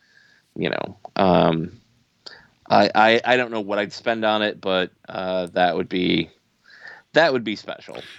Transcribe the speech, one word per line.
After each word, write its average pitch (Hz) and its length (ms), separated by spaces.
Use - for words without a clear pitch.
you - 140
know, - 260
um, 85 580
I, 104 260
I, 113 300
I 123 120
don't 123 160
know 113 80
what 101 180
I'd 101 140
spend 113 320
on 107 180
it, 104 180
but, 92 300
uh, 92 400
that 87 280
would 90 120
be, 90 400
that 151 200
would 123 120
be 107 120
special. - 460